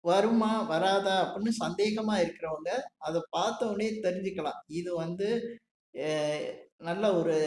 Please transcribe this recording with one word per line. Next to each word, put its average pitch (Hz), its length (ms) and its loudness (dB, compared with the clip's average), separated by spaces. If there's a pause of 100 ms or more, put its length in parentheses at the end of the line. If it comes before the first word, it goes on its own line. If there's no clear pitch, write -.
வருமா, 220 600 4
வராதா 190 600 2
அப்படின்னு 208 380 0
சந்தேகமா 214 580 0
இருக்கிறவங்க 165 540 -2 (260)
அதை 160 320 -2
பார்த்த 226 380 0
உடனே 214 240 0
தெரிஞ்சுக்கலாம். 185 760 -4
இது 175 280 -4
வந்து, 175 320 -2 (720)
அ, 151 120 -2 (680)
நல்ல 190 360 0
ஒரு 165 220 2 (120)